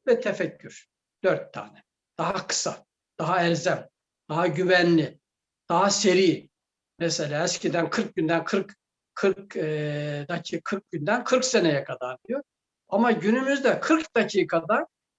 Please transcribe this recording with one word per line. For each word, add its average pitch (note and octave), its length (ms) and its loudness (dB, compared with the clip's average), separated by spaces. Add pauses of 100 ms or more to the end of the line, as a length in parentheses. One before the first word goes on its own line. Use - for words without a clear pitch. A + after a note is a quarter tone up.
ve A#3 140 4
tefekkür. - 680 -6 (380)
Dört - 280 0
tane. - 300 -14 (360)
Daha F3+ 280 -4
kısa, - 380 -4 (340)
daha E3+ 260 0
elzem, E3+ 440 0 (400)
daha E3+ 180 0
güvenli, F3 720 4 (500)
daha F#3 220 4
seri. F#3 600 4 (480)
Mesela D#3+ 460 -2
eskiden E3 460 -2
kırk - 260 -4
günden E3 280 0
kırk, - 300 -4 (400)
kırk, G3 420 -2
e, D3 720 -4
dakika, E3+ 360 -8
kırk - 260 -6
günden G3 340 -2
kırk B3+ 200 2
seneye D#3+ 400 2
kadar B2+ 340 -10 (100)
diyor. C4+ 140 -4 (460)
Ama A3+ 240 2
günümüzde B3+ 680 0
kırk - 360 0
dakikada G3+ 720 0 (320)